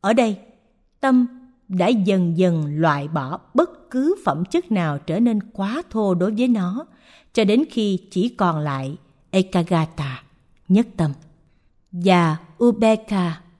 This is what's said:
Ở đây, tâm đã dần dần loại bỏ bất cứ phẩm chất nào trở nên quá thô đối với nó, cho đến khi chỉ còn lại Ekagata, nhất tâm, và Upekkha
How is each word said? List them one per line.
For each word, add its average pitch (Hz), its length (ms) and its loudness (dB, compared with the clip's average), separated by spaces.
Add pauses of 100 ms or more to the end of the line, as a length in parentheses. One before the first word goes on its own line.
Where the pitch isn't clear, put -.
Ở 208 120 0
đây, 220 240 2 (600)
tâm 254 280 2 (400)
đã 185 200 0
dần 190 500 2
dần 170 280 2 (160)
loại 147 260 0
bỏ 151 320 -6 (140)
bất - 380 -2
cứ 285 240 -2 (100)
phẩm 165 200 -2
chất 349 260 -4
nào 160 280 -2
trở 165 200 -4
nên 233 240 2
quá 208 460 -6
thô 208 240 0
đối 180 180 0
với 233 160 0
nó, 220 380 -2 (480)
cho 220 100 2
đến 214 280 2
khi 202 280 -2 (120)
chỉ 196 180 0
còn 175 300 -2
lại 139 380 -6 (340)
Ekagata, 165 920 -2 (440)
nhất 220 200 4 (100)
tâm, 156 140 0 (800)
và 175 460 2 (260)
Upekkha 214 760 0 (180)